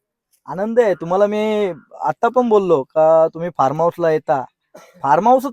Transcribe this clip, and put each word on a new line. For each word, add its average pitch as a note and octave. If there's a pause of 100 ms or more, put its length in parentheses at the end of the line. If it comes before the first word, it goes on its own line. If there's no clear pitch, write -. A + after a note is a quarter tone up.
(460)
आनंद G#3+
आहे. G#3
तुम्हाला F3+
मी G#3 (280)
आत्ता D3+
पण B3
बोललो F#3
का D#3+
तुम्ही E3+
फार्म C#3
हाऊसला E3+
येता, D3 (580)
फार्म D#3+
हाऊसच C4